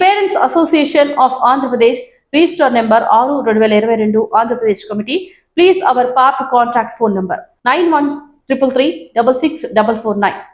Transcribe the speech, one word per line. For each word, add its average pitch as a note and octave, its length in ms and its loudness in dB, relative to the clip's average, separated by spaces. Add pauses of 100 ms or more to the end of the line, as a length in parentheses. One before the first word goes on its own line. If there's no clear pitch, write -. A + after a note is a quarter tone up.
Parents G4 340 2 (120)
Association D4 600 2 (160)
of B3 80 0 (200)
ఆంధ్రప్రదేశ్, A#3+ 500 0 (340)
రిజిస్టర్ D4 420 2
నెంబర్ A3+ 260 2 (140)
ఆరు C4 160 0 (140)
రెండు G#3+ 160 2
వేల G#3+ 160 2
ఇరవై A3+ 240 0
రెండు, G#3+ 160 0 (220)
ఆంధ్రప్రదేశ్ A#3 480 -2
కమిటీ. G#3+ 260 -6 (400)
Please F4+ 240 4 (100)
our B3 160 2 (140)
పాప్ C4 200 2 (140)
కాంటాక్ట్ A#3+ 460 0
ఫోన్ G#3+ 180 0
నంబర్ F#3 240 -6 (280)
నైన్ E4+ 260 0
వన్ C#4+ 120 0 (400)
ట్రిపుల్ C4+ 280 0
త్రీ B3+ 100 2 (320)
డబల్ B3 240 2
సిక్స్ D#4 200 -2 (140)
డబల్ G#3+ 280 0
ఫోర్ G3+ 200 -2
నైన్ - 160 -4 (140)